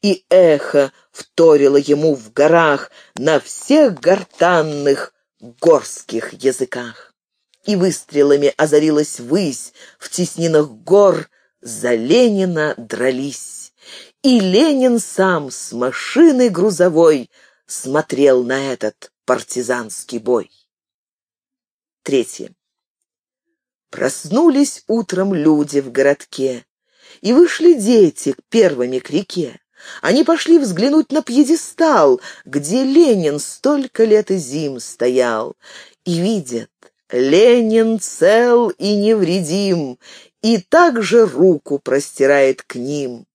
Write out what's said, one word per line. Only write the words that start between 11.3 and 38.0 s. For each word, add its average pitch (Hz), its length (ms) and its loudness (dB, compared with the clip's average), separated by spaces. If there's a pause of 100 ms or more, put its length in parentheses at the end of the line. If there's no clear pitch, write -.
за 117 340 -4
Ленина 180 800 0
дрались. 127 960 -8 (500)
И 254 160 4
Ленин 247 600 2
сам 175 520 -2
с - 220 -16
машины 247 760 2
грузовой 170 800 2 (360)
смотрел 135 800 0
на 135 280 -6
этот - 400 -10 (140)
партизанский 120 920 -6
бой. 117 300 -4 (1500)
Третье. - 500 -4 (1400)
Проснулись 269 1000 -2
утром 196 460 -2
люди 147 460 0
в 135 120 -10
городке, 135 720 -2 (560)
и 208 100 -2
вышли 330 420 2
дети 202 640 2 (140)
первыми 131 500 0
к - 120 -16
реке. 165 480 -6 (420)
Они 240 220 2
пошли 330 340 2
взглянуть 269 540 0
на 302 100 -2
пьедестал, 247 1000 0 (240)
где 143 400 -4
Ленин 240 540 2
столько 262 640 -4
лет 214 280 2
и 190 60 -2
зим 139 420 -8
стоял. 123 760 -4 (500)
И 170 140 -4
видят, 151 520 -6 (380)
Ленин 220 880 2
цел 233 720 2